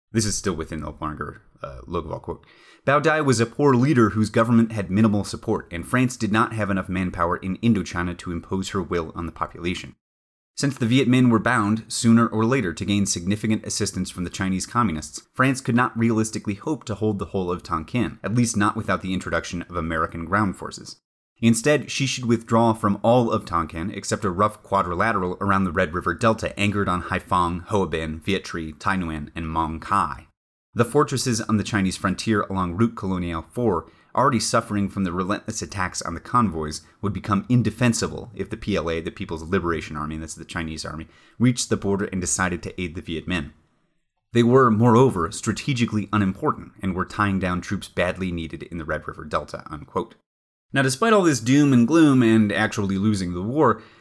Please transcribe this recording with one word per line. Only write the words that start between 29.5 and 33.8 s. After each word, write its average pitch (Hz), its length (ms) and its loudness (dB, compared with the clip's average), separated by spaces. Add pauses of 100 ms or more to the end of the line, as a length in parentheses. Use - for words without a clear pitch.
Khai. 85 480 -2 (480)
The 117 100 4
fortresses 131 560 0
on 110 160 0
the 107 60 2
Chinese 95 340 0
frontier 101 440 0
along 90 360 -4
Route 113 200 0
Colonial 87 560 -4
four, 101 340 -2 (300)